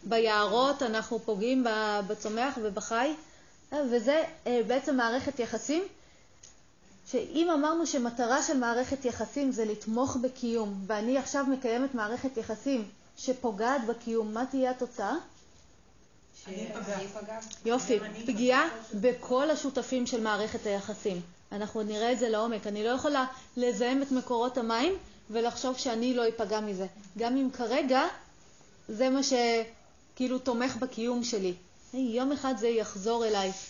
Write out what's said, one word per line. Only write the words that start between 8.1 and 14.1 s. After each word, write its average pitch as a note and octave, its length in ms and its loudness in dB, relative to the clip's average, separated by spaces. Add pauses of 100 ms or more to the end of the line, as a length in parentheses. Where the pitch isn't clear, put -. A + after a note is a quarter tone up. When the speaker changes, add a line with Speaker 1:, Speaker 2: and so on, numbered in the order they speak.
Speaker 1:
של D4+ 140 2
מערכת B3 480 0
יחסים B3 460 -2
זה G#3+ 140 0
לתמוך A3 500 -2
בקיום, A3+ 720 -2
ואני A3 300 0
עכשיו C4+ 280 0
מקיימת C4 500 0
מערכת A#3+ 420 -4
יחסים A3+ 500 -2 (300)
שפוגעת A#3+ 720 0
בקיום, A3+ 460 -2